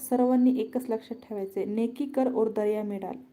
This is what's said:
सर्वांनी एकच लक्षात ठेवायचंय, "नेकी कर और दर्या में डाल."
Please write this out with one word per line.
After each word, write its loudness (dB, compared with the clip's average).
सर्वांनी 4
एकच -4
लक्षात -6
ठेवायचंय, -4
"नेकी -2
कर 0
और 2
दर्या 0
में -6
डाल." -8